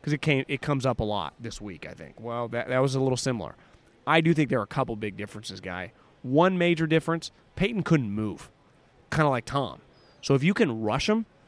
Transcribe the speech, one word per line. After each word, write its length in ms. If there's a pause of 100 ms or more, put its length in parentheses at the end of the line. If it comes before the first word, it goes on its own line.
'cause 100
it 80
came, 280
it 120
comes 240
up 160
a 40
lot 360
this 200
week, 280
I 40
think. 280
Well, 280
that, 200
that 100
was 160
a 60
little 160
similar. 380 (520)
I 140
do 140
think 160
there 100
are 40
a 20
couple 300
big 200
differences, 440
Guy. 320 (300)
One 360
major 280
difference, 440 (260)
Peyton 260
couldn't 280
move, 400 (600)
kinda 200
like 160
Tom. 340 (400)
So 140
if 100
you 80
can 300
rush 260
him, 160 (240)